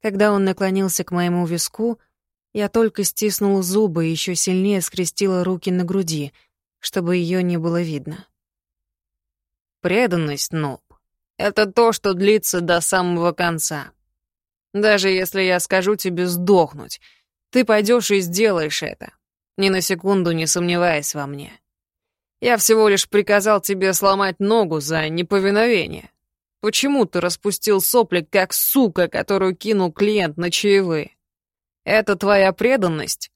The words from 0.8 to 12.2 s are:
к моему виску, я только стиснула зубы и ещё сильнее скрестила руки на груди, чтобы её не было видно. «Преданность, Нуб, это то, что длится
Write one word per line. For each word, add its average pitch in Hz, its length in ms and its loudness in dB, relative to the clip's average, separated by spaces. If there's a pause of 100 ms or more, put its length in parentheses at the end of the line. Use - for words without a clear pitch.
к - 100 -8
моему 175 340 0
виску, 220 520 -4 (540)
я 208 160 -4
только 220 360 0
стиснула 196 580 0
зубы 175 440 0
и 165 40 -2
ещё 170 240 -4
сильнее 185 480 0
скрестила 185 640 -2
руки 185 260 -4
на 180 120 0
груди, 160 520 -4 (440)
чтобы 180 380 -2
её 180 240 0
не 175 160 0
было 170 240 -2
видно. 156 480 -8 (1500)
«Преданность, 175 720 0
Нуб, 151 300 -4 (560)
это 208 260 0
то, 233 280 4
что 196 200 -2
длится 196 480 2